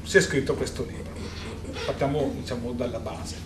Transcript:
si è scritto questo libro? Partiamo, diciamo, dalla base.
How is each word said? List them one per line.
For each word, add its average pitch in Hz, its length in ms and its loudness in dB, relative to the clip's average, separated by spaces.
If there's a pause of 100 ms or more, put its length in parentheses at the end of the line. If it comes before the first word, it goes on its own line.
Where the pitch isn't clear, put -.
si - 140 6
è 185 40 12
scritto 143 340 2
questo - 300 -2
libro? - 260 -8 (720)
Partiamo, 143 540 2
diciamo, 120 320 -4
dalla 120 280 -2
base. - 360 -6 (100)